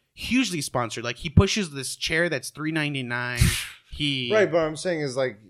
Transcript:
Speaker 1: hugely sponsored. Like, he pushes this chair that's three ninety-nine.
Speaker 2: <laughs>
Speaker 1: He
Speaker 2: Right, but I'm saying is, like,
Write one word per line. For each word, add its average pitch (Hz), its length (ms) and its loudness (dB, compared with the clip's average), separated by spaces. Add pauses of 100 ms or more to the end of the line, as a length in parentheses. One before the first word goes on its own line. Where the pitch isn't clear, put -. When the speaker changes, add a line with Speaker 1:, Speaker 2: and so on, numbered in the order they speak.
(140)
Speaker 1:
hugely 214 460 0
sponsored. 120 440 -4
Like, 120 140 -4
he 170 120 -8
pushes 190 400 4
this 135 260 -8
chair 165 320 0
that's 156 220 -4
three 156 220 -6
ninety-nine. 123 720 -2
Speaker 2:
<laughs> - 60 6 (400)
Speaker 1:
He 143 420 -2
Speaker 2:
Right, 208 160 6
but 160 100 2
I'm 160 180 0
saying 170 240 -2
is, 135 160 -2
like, 127 340 0